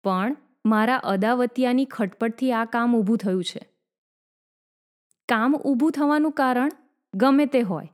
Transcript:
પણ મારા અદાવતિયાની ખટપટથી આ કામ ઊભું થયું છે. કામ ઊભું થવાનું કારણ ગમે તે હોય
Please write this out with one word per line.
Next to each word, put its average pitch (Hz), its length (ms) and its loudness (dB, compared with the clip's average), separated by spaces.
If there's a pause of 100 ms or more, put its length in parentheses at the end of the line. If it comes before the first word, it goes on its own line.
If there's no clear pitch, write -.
પણ 196 320 -2 (300)
મારા 220 300 2
અદાવતિયાની 247 880 0
ખટપટથી 233 680 -4
આ 226 120 0
કામ 233 320 0
ઊભું 220 220 2
થયું 185 260 -2
છે. - 240 -12 (1600)
કામ 247 280 2
ઊભું 277 360 0
થવાનું 294 400 0
કારણ 262 380 0 (440)
ગમે 269 320 4
તે 254 140 0
હોય 165 340 -4